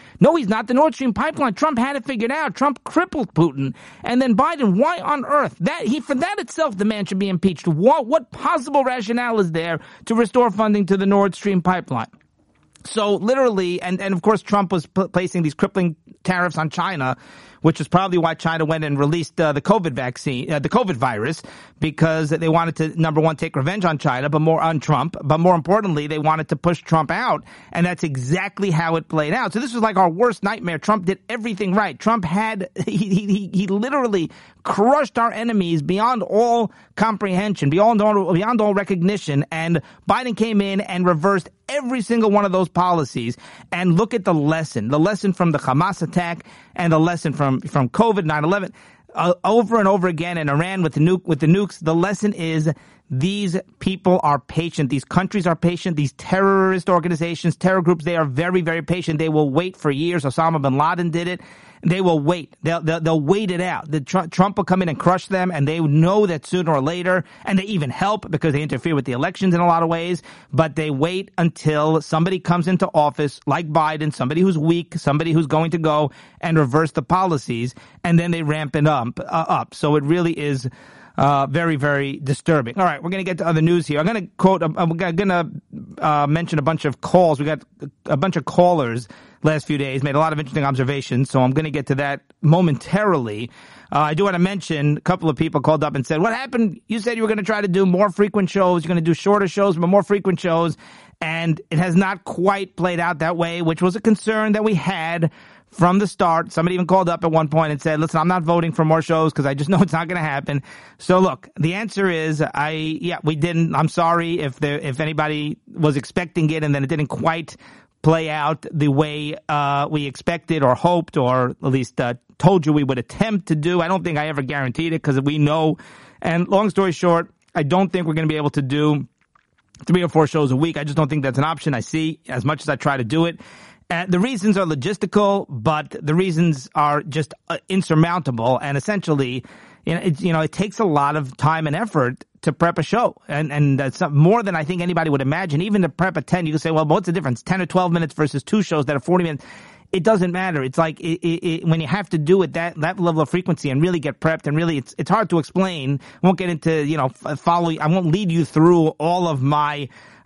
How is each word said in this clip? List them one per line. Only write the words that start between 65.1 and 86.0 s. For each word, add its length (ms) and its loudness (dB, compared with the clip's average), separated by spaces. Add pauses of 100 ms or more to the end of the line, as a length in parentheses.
them, 240 -2
and 140 -2
they 120 -2
know 480 2
that 180 -4
sooner 280 -2
or 100 2
later, 400 0 (220)
and 120 0
they 60 2
even 280 -4
help 380 -4
because 240 -2
they 100 0
interfere 340 -2
with 80 0
the 80 -4
elections 420 0
in 60 2
a 60 2
lot 180 4
of 40 0
ways, 320 -2 (320)
but 220 2
they 160 -2
wait 480 -2
until 640 0
somebody 380 -2
comes 260 0
into 260 0
office 540 0
like 260 -2
Biden, 400 0
somebody 280 -2
who's 180 2
weak, 380 0
somebody 340 0
who's 160 2
going 240 0
to 80 -2
go 320 0 (300)
and 180 0
reverse 320 2
the 120 -4
policies, 720 -2 (260)
and 160 4
then 140 0
they 100 -4
ramp 320 -4
it 140 2
up, 320 -2
uh, 20 -8
up. 500 -2
So 220 0
it 80 2
really 340 0
is, 320 -4 (480)
uh, 300 2
very, 300 0
very 400 -2
disturbing. 600 -2
All 80 2
right, 160 0
we're 100 -6
gonna 140 -4
get 140 -4
to 80 -4
other 160 2
news 240 4
here. 140 -2
I'm 60 2
gonna 200 -2 (100)
quote, 260 4
I'm, 140 -2
I'm 200 0
gonna, 540 0 (480)
uh, 300 2